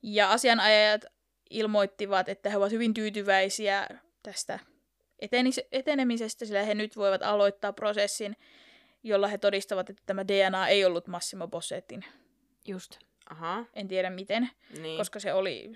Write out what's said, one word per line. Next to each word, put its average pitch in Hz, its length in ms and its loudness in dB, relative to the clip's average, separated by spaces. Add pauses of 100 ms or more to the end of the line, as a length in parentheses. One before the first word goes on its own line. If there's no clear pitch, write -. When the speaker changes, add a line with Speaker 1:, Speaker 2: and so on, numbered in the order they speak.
Speaker 1:
Ja 208 300 2
asianajajat 214 720 4 (440)
ilmoittivat, 202 800 0
että 196 200 -6
he 208 80 -2
ovat 202 140 2
hyvin 226 220 0
tyytyväisiä 202 920 0 (360)
tästä - 360 -10 (640)
etenis-, 254 500 0
etenemisestä, 247 760 -2
sillä 208 180 0
he 214 120 0
nyt 214 220 -6
voivat 196 260 2
aloittaa 202 500 2
prosessin, 208 640 -2 (680)
jolla 202 240 2
he 208 100 -2
todistavat, 202 520 0
että - 160 -20
tämä 190 220 -4
D 196 220 4
N 185 60 -2
A 190 120 0
ei 196 180 6
ollut 170 220 2
Massimo 175 400 -8
Bossetin. 170 580 -10 (640)
Speaker 2:
Just. 185 300 -14 (320)
Speaker 3:
Aha. 170 440 -8
Speaker 1:
En 202 140 -10
tiedä 185 220 -2
miten, 196 400 -4 (320)
Speaker 3:
Niin. 160 160 -8
Speaker 1:
koska 208 220 -6
se 190 140 -4
oli 190 420 -4